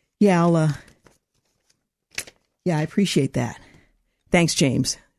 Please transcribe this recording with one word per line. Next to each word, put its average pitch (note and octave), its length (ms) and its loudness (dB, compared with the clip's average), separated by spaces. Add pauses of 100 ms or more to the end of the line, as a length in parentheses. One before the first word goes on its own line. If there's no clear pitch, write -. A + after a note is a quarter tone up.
(200)
Yeah, F#3 240 4
I'll, E3+ 120 2
uh, D#3 160 2 (1900)
yeah, E3+ 120 -2
I D3+ 40 -2
appreciate D#3 520 -2
that. - 260 -6 (720)
Thanks, E3+ 240 2
James. C3 420 -2 (220)